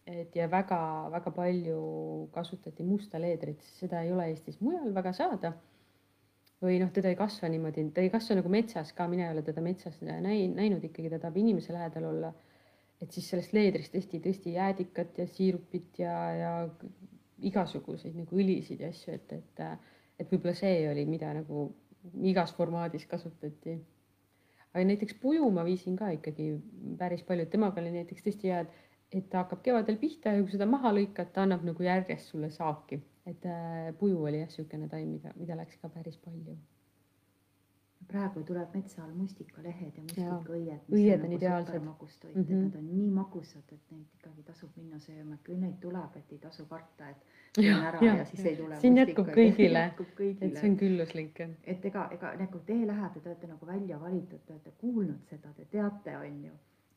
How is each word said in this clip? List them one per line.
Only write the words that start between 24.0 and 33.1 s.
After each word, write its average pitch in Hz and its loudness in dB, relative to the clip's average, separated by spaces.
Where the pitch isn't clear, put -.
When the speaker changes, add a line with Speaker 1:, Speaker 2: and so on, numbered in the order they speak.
Speaker 1:
Aga 180 4
näiteks 202 2
puju 285 4
ma 170 2
viisin 180 0
ka 208 -2
ikkagi 156 -4
päris 175 -2
palju, 175 0
et 165 -4
temaga 202 2
oli 170 -4
näiteks 175 -8
tõesti 196 0
hea, 175 0
et, 170 -8
et 190 -4
ta 185 0
hakkab 180 -6
kevadel 220 2
pihta 294 0
ja 202 6
kui 196 0
seda 202 0
maha 247 4
lõikad, 196 0
ta 190 0
annab 185 4
nagu 165 -2
järjest 185 0
sulle 156 -4
saaki. 147 -4